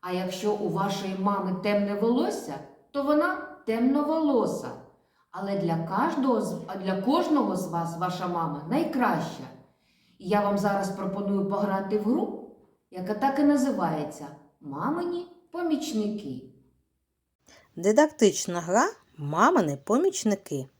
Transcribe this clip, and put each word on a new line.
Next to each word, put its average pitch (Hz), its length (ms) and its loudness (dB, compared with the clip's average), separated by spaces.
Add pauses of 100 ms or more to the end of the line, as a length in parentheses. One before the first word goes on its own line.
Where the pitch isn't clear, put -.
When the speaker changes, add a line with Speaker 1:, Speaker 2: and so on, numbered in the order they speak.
Speaker 1:
А 180 100 -8
якщо 185 420 -2
у 196 160 -2
вашої 190 500 -2
мами 190 440 0
темне 202 300 2
волосся, 233 600 0 (380)
то 277 120 -4
вона 302 320 2 (300)
темноволоса. 269 1040 2 (600)
Але 196 260 -4
для 165 200 0
кожного 247 640 0
з, 170 260 -6
а 190 100 -8
для 190 240 -2
кожного 277 540 2
з 180 120 -2
вас 165 300 -4
ваша 180 300 -4
мама 160 420 -4
найкраща. 240 760 0 (760)
І 175 120 -10
я 208 120 4
вам 202 160 2
зараз 196 320 0
пропоную 196 600 -2
пограти 202 480 0
в 208 60 0
гру, - 480 -2 (400)
яка 185 220 -6
так 269 260 0
і 294 40 4
називається 175 840 2 (340)
«Мамині 320 680 -4 (240)
помічники». 214 880 -4 (1300)
Speaker 2:
Дидактична 196 840 4
гра 202 280 2 (280)
«Мамини 160 680 4
помічники». 208 840 0 (120)